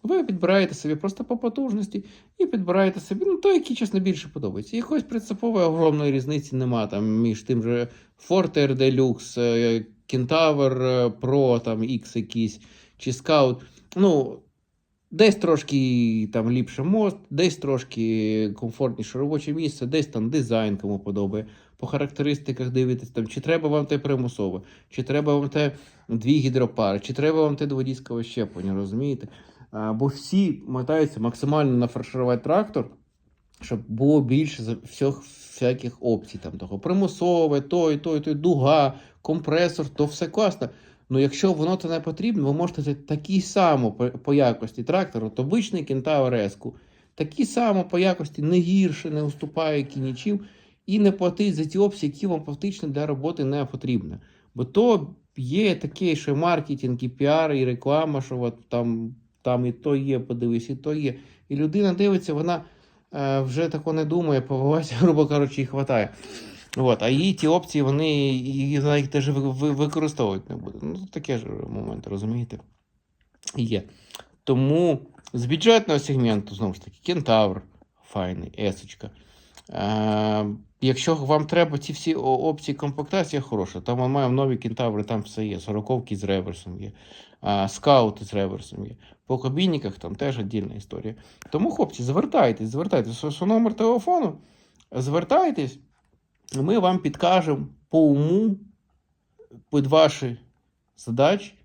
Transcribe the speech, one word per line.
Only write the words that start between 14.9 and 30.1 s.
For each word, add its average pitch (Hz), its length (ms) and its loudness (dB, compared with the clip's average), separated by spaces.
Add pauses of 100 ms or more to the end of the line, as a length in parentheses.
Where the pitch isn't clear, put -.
десь 202 240 6
трошки, 127 960 2
там, 113 180 0
ліпше 127 320 -2
мост, 196 340 2 (140)
десь 165 260 0
трошки 113 960 0
комфортніше 117 680 -6
робоче 147 340 -2
місце, 151 340 -4
десь 147 200 0
там 117 240 -2
дизайн 113 460 0
кому 101 220 -4
подобає. 101 480 -4 (300)
По 123 100 -10
характеристиках 143 840 -4
дивитесь, 127 400 0
там, 113 180 -4
чи - 120 -8
треба 160 280 0
вам 147 180 2
те 147 120 0
примусове, 120 640 -2 (280)
чи - 140 -8
треба 143 360 2
вам 143 100 0
те 147 240 0 (360)
дві 117 300 2
гідропари, 120 640 2
чи - 120 -10
треба 156 300 2
вам 147 140 2
те 143 100 -2
дводіскове 131 580 -4
щеплення, 98 500 -4
розумієте? 110 540 -4 (420)
А, 107 220 -6
бо 123 140 0
всі 185 640 0